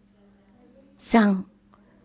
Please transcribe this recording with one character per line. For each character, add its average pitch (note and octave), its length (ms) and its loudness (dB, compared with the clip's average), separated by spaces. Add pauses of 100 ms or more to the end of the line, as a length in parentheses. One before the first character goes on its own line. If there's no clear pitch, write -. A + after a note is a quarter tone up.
(960)
三、 G3+ 500 0 (580)